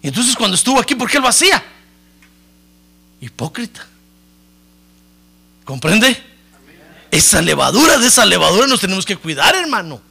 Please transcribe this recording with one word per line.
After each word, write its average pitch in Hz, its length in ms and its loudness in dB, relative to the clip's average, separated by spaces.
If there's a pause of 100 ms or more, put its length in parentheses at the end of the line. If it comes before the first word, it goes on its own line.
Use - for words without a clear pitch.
Y 147 60 -4
entonces 233 260 0
cuando 202 180 -2
estuvo 254 260 0
aquí, 262 140 -2
¿por 247 160 -4
qué 294 100 0
lo 262 80 0
hacía? 320 360 2 (1600)
Hipócrita. - 680 -12 (1800)
¿Comprende? 214 720 -2 (720)
Esa 160 320 0
levadura, 170 560 2
de 240 100 2
esa 220 180 4
levadura 180 420 2
nos 254 120 0
tenemos 190 260 -4
que 202 100 -6
cuidar, 160 400 -2
hermano. 214 560 -6